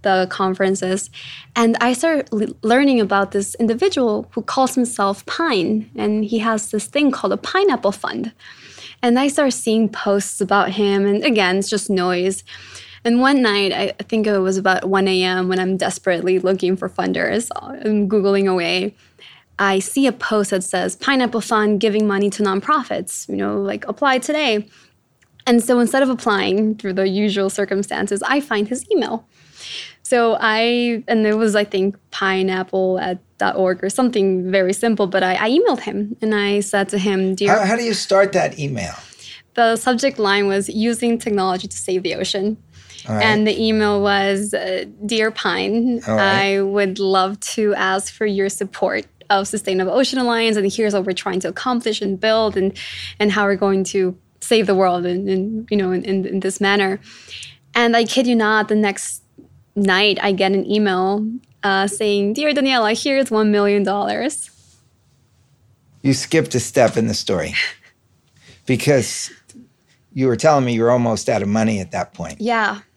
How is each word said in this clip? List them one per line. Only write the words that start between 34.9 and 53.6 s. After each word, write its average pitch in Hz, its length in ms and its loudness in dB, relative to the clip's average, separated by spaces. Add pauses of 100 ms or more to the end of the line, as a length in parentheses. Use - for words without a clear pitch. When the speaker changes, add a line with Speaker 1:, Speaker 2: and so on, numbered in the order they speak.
Speaker 1:
but 190 160 0
I, 185 120 0
I 220 140 0
emailed 311 320 2
him 208 400 -6
and 220 120 0
I 202 280 0
said 196 280 -2
to 202 80 -2
him, 190 380 0
"Dear" 196 140 0 (100)
Speaker 2:
How, 196 60 2
how 208 100 2
do 240 80 -2
you 226 100 0
start 196 380 2
that 160 260 0
email? 131 360 -6 (600)
Speaker 1:
The 226 200 4
subject 254 440 0
line 202 280 2
was 196 220 0
"Using 233 500 0
technology 190 480 -2
to - 100 -12
save 185 260 -2
the 165 120 -2
ocean." 202 400 -2 (540)
Speaker 2:
All 110 60 -2
right. 107 100 2
Speaker 1:
And 214 200 4
the 214 160 0
email 214 400 2
was, 202 520 0
uh, 185 320 -4 (200)
"Dear 220 240 0
Pine, 214 800 -2
Speaker 2:
All 220 80 0
right. 196 400 2
Speaker 1:
I 196 60 0
would 196 380 0
love 190 380 2 (180)
to 208 200 0
ask 190 380 -2
for 220 120 -4
your 196 220 0
support 196 580 -4 (240)
of 202 160 2
Sustainable 190 460 -2
Ocean 262 280 0
Alliance, 226 360 0
and 196 160 0
here's 214 220 0
what 190 120 0
we're 190 60 -4
trying 185 300 -4
to 170 80 -6
accomplish 233 520 -4
and 196 160 -4
build, 220 380 0
and, 190 160 0 (480)
and 208 120 2
how 202 120 0
we're 202 140 0
going 196 280 0